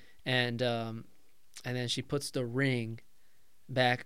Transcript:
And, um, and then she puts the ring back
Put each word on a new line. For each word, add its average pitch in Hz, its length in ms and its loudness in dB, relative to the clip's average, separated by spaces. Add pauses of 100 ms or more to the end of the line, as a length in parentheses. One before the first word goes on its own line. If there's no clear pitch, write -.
(260)
And, 123 360 4
um, 113 420 0 (600)
and 123 120 -2
then 123 100 0
she 120 160 0
puts - 300 -2
the 131 120 2
ring 120 540 2 (720)
back 127 380 4